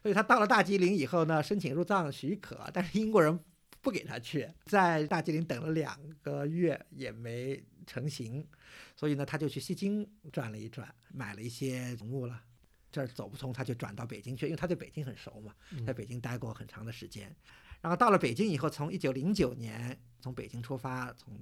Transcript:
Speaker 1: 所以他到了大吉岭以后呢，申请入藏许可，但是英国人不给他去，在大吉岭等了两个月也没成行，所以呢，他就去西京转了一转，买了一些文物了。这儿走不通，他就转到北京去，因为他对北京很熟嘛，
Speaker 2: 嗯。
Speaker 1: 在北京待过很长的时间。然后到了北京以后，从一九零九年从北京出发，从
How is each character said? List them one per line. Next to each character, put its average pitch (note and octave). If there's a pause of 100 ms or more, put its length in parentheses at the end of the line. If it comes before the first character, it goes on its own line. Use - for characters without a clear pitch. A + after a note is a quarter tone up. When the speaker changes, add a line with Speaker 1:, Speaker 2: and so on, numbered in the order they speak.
Speaker 1:
所 G#3+
以 F#3
他 G#3
到 A#3+
了 G#3
大 G#3
吉 G3
岭 F3+
以 D3
后 E3+
呢， D#3
申 G#3
请 C#3
入 E3+
藏 F3
许 -
可， -
但 F#3
是 E3
英 A3
国 G#3+
人 D#3+ (420)
不 C4+
给 F#3
他 A2+
去， B2+ (140)
在 E3+
大 D3
吉 D#3
岭 D#3+
等 C3+
了 D#3+
两 D3+ (240)
个 C#3+
月 E3 (120)
也 C3
没 A#2+ (240)
成 B2+
行， B2+ (500)
所 D3+
以 D3
呢， C#3
他 C#3+
就 D3+
去 C3+
西 F3+
京 G#3 (240)
转 B2
了 G#2+
一 G#2+
转， - (160)
买 A2+
了 G#2+
一 A#2+
些 B2+
文 G#2+
物 C3
了。 A#2+ (480)
这 D3
儿 C3
走 G2+
不 G2
通， C3
他 B2
就 B2
转 A#2+
到 A#2
北 A2
京 A#2+
去， D3+
因 D#3
为 D#3+
他 F#3+
对 F3
北 D#3+
京 D#3
很 B2
熟 G2+
嘛， G#2+ (180)
Speaker 2:
嗯。 B2
Speaker 1:
在 C3
北 A#2
京 A#2+
待 A#2+
过 A2+
很 A2
长 -
的 A2+
时 G#2
间。 G2+ (460)
然 E3
后 F3
到 A#3+
了 F#3+
北 B2
京 F3+
以 E3
后， C#3+
从 D3
一 G3
九 C3
零 C#3+
九 C3
年 A#2 (220)
从 C3
北 A2+
京 A#2+
出 C3
发， B2+
从 G#2+